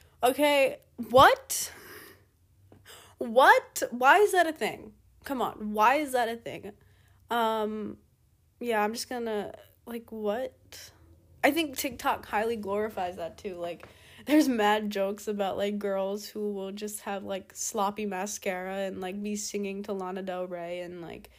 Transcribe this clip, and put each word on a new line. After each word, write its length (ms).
Okay, 540
what? 640
What? 720
Why 300
is 140
that 120
a 80
thing? 380
Come 180
on, 320
why 220
is 160
that 180
a 60
thing? 360
Um, 640
yeah, 240
I'm 100
just 160
gonna, 440
like, 240
what? 800
I 100
think 260
TikTok 480
highly 320
glorifies 580
that 220
too. 180
Like, 320
there's 240
mad 400
jokes 400
about, 280
like, 220
girls 480
who 240
will 220
just 280
have, 220
like, 320
sloppy 500
mascara 760
and, 200
like, 240
be 140
singing 460
to 100
Lana 280
Del 260
Rey 340
and, 200
like, 380